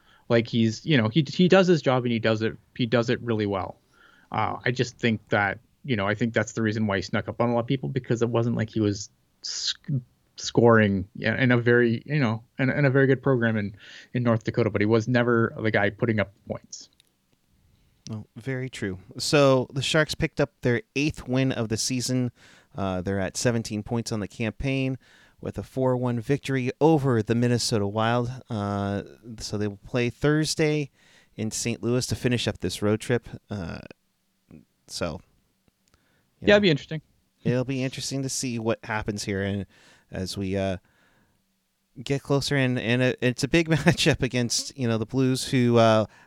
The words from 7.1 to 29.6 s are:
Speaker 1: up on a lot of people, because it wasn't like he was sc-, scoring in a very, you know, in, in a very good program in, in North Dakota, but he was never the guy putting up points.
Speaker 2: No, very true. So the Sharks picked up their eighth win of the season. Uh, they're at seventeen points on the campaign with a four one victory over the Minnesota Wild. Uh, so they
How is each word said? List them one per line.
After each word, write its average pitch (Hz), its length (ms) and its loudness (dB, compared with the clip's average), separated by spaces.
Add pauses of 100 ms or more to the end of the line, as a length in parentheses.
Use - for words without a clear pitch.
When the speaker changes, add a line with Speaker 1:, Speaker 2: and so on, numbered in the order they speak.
Speaker 1:
up - 100 -10
on 120 100 2
a 120 40 0
lot 120 80 0
of 120 60 -6
people, 139 220 -4
because 131 320 -4
it 117 80 0
wasn't 117 280 0
like 110 120 -4
he 113 120 -4
was 104 280 -2 (320)
sc-, - 500 -8 (460)
scoring 107 720 4 (120)
in 110 320 0
a 123 60 4
very, 120 480 4
you 147 140 -2
know, 113 240 0 (160)
in, 135 100 2
in 147 160 0
a 135 40 6
very 135 180 4
good 131 140 2
program 117 360 2
in, 104 180 -4 (380)
in 123 100 -2
North 113 200 2
Dakota, 113 260 0
but 104 120 0
he 104 40 2
was 110 220 2
never 120 540 2
the 110 100 0
guy 104 180 2
putting 107 300 -2
up 98 120 -2 (160)
points. - 420 -12 (1200)
Speaker 2:
No, 107 160 -10 (120)
very 131 320 -6
true. 95 300 -8 (180)
So 135 560 4
the 139 80 -2
Sharks 151 340 0
picked - 240 -4
up 143 120 0 (100)
their 120 200 2 (140)
eighth 147 320 -4
win 127 240 0
of 113 160 -4
the 110 100 -2
season. 127 540 -2 (440)
Uh, 95 260 -4
they're 98 180 -2
at 92 160 -4
seventeen 113 460 -2
points 117 300 -6
on 117 80 -4
the 95 80 -6
campaign 131 720 -4 (440)
with - 160 -8
a 101 60 -8
four 127 340 0
one 123 220 -2
victory 135 500 -2 (100)
over 139 440 4
the 117 100 0
Minnesota 120 540 2
Wild. 117 420 0 (200)
Uh, 101 540 -2 (360)
so - 180 -8
they 104 100 -2